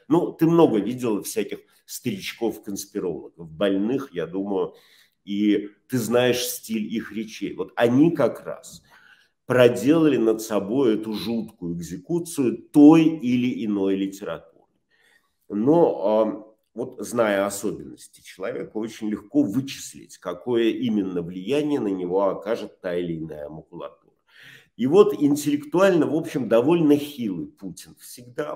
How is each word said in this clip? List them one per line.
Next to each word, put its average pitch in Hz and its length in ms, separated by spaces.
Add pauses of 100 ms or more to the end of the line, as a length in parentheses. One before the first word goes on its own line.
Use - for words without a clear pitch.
Ну, 151 240
ты - 140
много 160 340
видела 113 440
всяких - 360 (260)
старичков-конспирологов, 95 1600
больных, 101 640
я 82 140
думаю, 95 480 (480)
и 104 460 (180)
ты 131 100
знаешь 120 480
стиль 110 480
их - 180
речей. 107 440
Вот - 200
они 127 360
как 127 340
раз - 380 (640)
проделали 127 720
над 110 240
собой 110 540
эту 107 180
жуткую 95 600
экзекуцию 113 840
той 156 480
или 123 600
иной 98 300
литературы. 95 720 (840)
Но, 113 560
а, 107 420 (260)
вот 117 260
зная 104 460
особенности 90 760
человека, 95 560
очень 110 320
легко 107 320
вычислить, 101 760
какое 117 520
именно 101 520
влияние 120 580
на 110 80
него 92 400
окажет 98 540
та 90 140
или 87 220
иная 76 300
макулатура. 78 680 (600)
И 117 100
вот 196 280
интеллектуально, 147 920
в 123 100
общем, 139 340
довольно 147 480
хилый 95 500
Путин - 520
всегда. 131 560